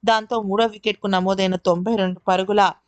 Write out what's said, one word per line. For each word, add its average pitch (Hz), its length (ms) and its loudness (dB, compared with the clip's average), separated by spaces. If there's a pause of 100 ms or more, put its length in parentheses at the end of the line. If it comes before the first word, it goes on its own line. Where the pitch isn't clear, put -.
దాంతో 220 380 0
మూడో 208 240 0
వికెట్కు 208 400 -6
నమోదైన 190 500 0
తొంభై 180 400 0
రెండు 185 320 -2
పరుగుల 190 440 2 (160)